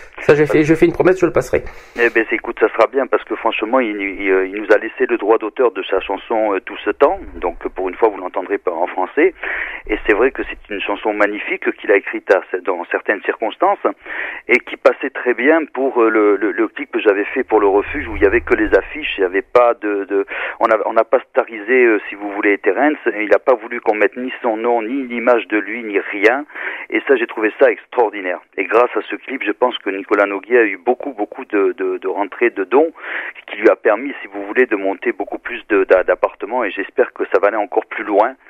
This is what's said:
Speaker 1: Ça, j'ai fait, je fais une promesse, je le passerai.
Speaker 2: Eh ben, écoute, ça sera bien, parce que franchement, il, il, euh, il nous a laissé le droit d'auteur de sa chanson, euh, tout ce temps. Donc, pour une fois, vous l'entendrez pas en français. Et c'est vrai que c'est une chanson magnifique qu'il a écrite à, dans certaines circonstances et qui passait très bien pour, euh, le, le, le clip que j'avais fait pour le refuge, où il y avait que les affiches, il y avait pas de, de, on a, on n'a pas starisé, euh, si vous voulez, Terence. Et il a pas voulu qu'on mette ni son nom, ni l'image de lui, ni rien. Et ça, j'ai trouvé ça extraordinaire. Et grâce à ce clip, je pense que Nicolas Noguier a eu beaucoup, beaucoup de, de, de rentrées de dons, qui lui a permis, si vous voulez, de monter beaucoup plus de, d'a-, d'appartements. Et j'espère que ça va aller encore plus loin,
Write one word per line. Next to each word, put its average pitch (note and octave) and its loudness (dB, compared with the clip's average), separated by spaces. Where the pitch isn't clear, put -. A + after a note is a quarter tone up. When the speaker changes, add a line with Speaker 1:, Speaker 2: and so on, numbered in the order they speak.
Speaker 1:
Ça, D3+ 6
j'ai D3 4
fait, D3+ 4
je D#3+ 4
fais E3+ 6
une E3 2
promesse, F3+ 2
je F3+ 4
le D#3+ -2
passerai. - 0
Speaker 2:
Eh A#2 4
ben, A2+ 2
écoute, A2+ -6
ça A2 4
sera A2 4
bien, C3 -2
parce - 0
que G#2+ -6
franchement, A2+ -2
il, G#2+ -2
il, G2 -4
euh, F#2+ 2
il F#2+ -10
nous G#2 0
a G#2 8
laissé A#2 -4
le A#2+ 0
droit A2 2
d'auteur A2+ 0
de F#2+ -4
sa F#2+ -2
chanson, G#2 -2
euh, F#2+ -2
tout G2+ -12
ce G#2+ 0
temps. F3 2
Donc, E2+ -6
pour F#2 -6
une F2 -8
fois, A2+ 2
vous G2 -4
l'entendrez F#2 -6
pas F2 -4
en E2+ -2
français. C#3 0
Et G#2+ -4
c'est G#2+ 4
vrai B2 2
que A2 -8
c'est - -12
une F#2+ -6
chanson G#2 -4
magnifique G#2 -2
qu'il - 0
a G2+ 6
écrite G#2 -2
à, F#2 4
dans F2 -4
certaines G2 -2
circonstances F3 -2
et - 4
qui - -10
passait - 2
très B2 -2
bien C#3+ 2
pour, B2+ 0
euh, A2+ 6
le, G#2+ 4
le, G2+ -2
le G#2 0
clip - -12
que A2+ -2
j'avais G2+ 2
fait - -4
pour A2 2
le G2+ 4
refuge, G2 0
où G#2+ -8
il - -4
y G2+ 6
avait G#2+ 2
que - -2
les G#2+ 0
affiches, D3 -4
il F#2+ -2
y - 4
avait F#2 0
pas A#2+ 4
de, G2+ -2
de, G2 0
on A2+ 4
a, A2 4
on A2+ -2
n'a A2+ 4
pas B2+ 2
starisé, A#2 2
euh, A2 4
si G#2 -12
vous G2+ -10
voulez, G2+ 0
Terence. B2+ 0
Et G#2 -6
il G2+ 2
a G2 6
pas C3 2
voulu A#2 -6
qu'on A2+ 0
mette G#2+ 0
ni B2 -8
son A2+ 0
nom, A#2 0
ni B2+ -4
l'image A#2+ 0
de G#2+ 0
lui, G#2+ -6
ni G2+ -4
rien. G#2 0
Et G#2+ -2
ça, C#3 4
j'ai A2+ -2
trouvé G#2+ -2
ça C3 6
extraordinaire. G2 -2
Et G2 -4
grâce A2+ 2
à G#2 -2
ce G#2 -8
clip, - -10
je G#2 -2
pense B2 0
que G2+ -8
Nicolas G2+ 0
Noguier G2+ 0
a A2+ 6
eu G2 -2
beaucoup, - -4
beaucoup A2 -8
de, G2 0
de, F#2 -4
de F#2 -8
rentrées G2 -2
de G2 -4
dons, D3+ 4
qui - -12
lui G#2+ 4
a F#2+ 6
permis, A#2+ 0
si G#2 -14
vous G2+ -10
voulez, A#2+ 2
de A2 -2
monter G2 -2
beaucoup - -8
plus A#2+ -10
de, G2 2
d'a-, F#2 4
d'appartements. G#2 -2
Et F#2+ -4
j'espère G2 -2
que C3 -6
ça G2 4
va G2+ 4
aller A2+ 0
encore - -2
plus - -10
loin, G#2+ 2